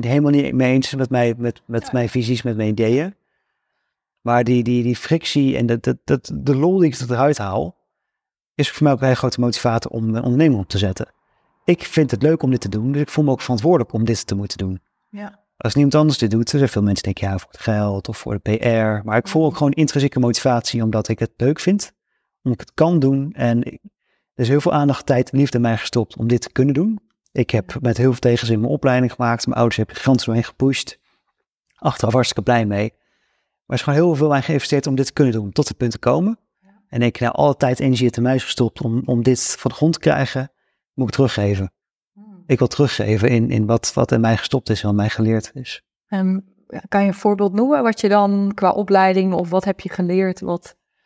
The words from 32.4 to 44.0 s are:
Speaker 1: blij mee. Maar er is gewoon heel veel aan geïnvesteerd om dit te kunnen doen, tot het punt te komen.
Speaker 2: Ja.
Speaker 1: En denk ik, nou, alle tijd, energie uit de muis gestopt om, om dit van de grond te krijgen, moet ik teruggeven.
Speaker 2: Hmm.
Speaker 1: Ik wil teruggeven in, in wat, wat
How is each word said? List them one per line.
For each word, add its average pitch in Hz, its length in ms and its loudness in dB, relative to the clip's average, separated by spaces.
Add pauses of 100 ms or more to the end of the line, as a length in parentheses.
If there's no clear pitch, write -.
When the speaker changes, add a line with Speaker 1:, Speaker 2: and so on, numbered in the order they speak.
Speaker 1:
blij 117 240 2
mee. 104 240 -2
Maar - 100 -20 (680)
er - 80 -6
is 127 80 -4
gewoon 143 160 0
heel 170 160 4
veel 147 200 2
aan 135 80 2
geïnvesteerd 143 440 -2
om 139 80 0
dit 131 120 2
te - 60 -10
kunnen 135 220 4
doen, 104 180 -4
tot - 160 0
het - 80 -10
punt 120 160 -2
te - 60 -12
komen. 170 400 0 (220)
Speaker 2:
Ja. - 80 -20 (200)
Speaker 1:
En 120 120 -2
denk 120 140 2
ik, - 60 -16
nou, 120 140 -2
alle 143 220 2
tijd, 127 240 0
energie 127 240 2
uit 120 100 2
de 117 60 -4
muis 123 240 0
gestopt - 360 -2
om, 117 240 -2
om 120 180 0
dit 127 180 2 (180)
van - 120 -4
de - 60 -8
grond 160 160 2
te - 60 -6
krijgen, 139 520 -2 (420)
moet 127 160 -2
ik - 60 -8
teruggeven. 101 580 0 (400)
Speaker 2:
Hmm. 202 340 -20
Speaker 1:
Ik 131 120 0
wil 123 100 2
teruggeven 110 600 0
in, 117 220 2
in 107 160 0
wat, 113 280 -2
wat - 180 0